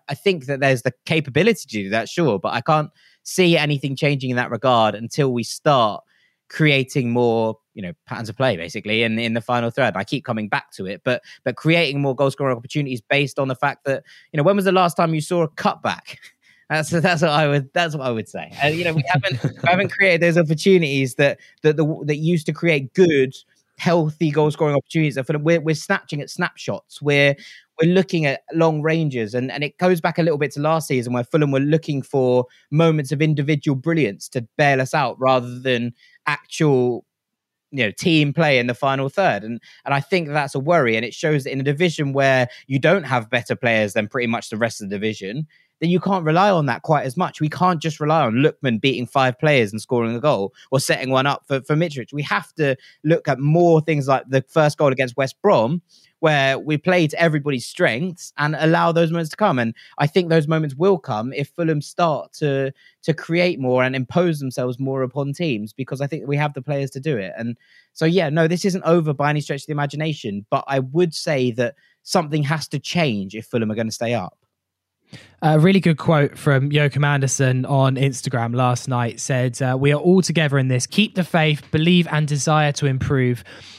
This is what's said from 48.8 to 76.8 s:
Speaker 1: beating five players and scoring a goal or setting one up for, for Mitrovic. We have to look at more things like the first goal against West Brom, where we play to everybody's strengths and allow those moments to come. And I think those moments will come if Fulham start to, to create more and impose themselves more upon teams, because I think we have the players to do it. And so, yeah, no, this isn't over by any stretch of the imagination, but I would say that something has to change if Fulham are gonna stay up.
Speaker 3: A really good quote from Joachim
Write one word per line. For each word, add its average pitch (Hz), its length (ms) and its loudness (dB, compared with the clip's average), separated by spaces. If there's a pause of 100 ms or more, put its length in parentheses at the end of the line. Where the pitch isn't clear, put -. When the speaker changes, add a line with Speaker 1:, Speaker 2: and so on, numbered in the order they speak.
Speaker 1:
beating 123 260 0
five 131 320 0
players 131 340 2
and 110 80 -10
scoring 117 360 -2
a 120 40 -8
goal 120 340 0 (160)
or 139 100 0
setting 131 300 -2
one 131 160 2
up 139 200 -2
for, 135 140 -4
for 151 160 -2
Mitrovic. 151 360 -4
We 147 100 -6
have 196 320 -4
to 139 220 0 (280)
look 156 240 2
at 131 100 0
more 160 420 4
things 147 280 -2
like 131 200 0
the 131 200 2
first 151 300 2
goal 151 100 2
against 131 280 -2
West 135 260 -4
Brom, 165 400 2 (380)
where 139 380 2
we 143 200 -2
play 180 280 2
to 147 140 -6
everybody's 147 460 0
strengths 165 720 -4
and 147 200 0
allow 170 320 4
those 165 200 2
moments 165 200 -4
to - 60 -14
come. 190 220 2
And 113 160 -2 (240)
I 147 80 2
think 175 240 0
those 160 180 4
moments 160 260 0
will 185 220 2
come 120 380 -6
if - 160 -6
Fulham 160 320 -2
start 147 520 -4
to, 135 380 -2 (300)
to 160 100 -2
create 170 480 -2
more 127 220 2
and 131 120 0
impose 160 440 0
themselves 127 420 -6
more 135 220 -2
upon 139 320 -4
teams, 110 400 -4
because 131 260 -8
I 143 60 -2
think 135 200 -10
we 143 120 -2
have 147 160 -2
the 135 80 -8
players 139 300 -4
to 135 80 -10
do 135 180 -2
it. 95 180 -8
And 117 220 -8 (340)
so, - 140 -2
yeah, 170 240 2
no, 160 180 2
this 170 160 -2
isn't 185 200 -2
over 160 280 2
by 143 160 -2
any 147 140 0
stretch 139 200 -8
of - 40 -20
the 151 60 -8
imagination, 151 760 -6
but 139 160 0
I 139 120 -2
would 147 340 0
say 131 400 -2
that 117 220 -2 (280)
something 156 420 -2
has 147 240 -2
to 147 100 -6
change 107 560 -2
if 107 100 -12
Fulham 113 260 -2
are 107 40 -6
gonna 113 160 -4
stay 117 240 -4
up. 98 240 -8 (1040)
Speaker 3:
A 156 160 4
really 185 220 6
good 160 180 2
quote 147 380 2
from 143 360 0
Joachim 147 320 2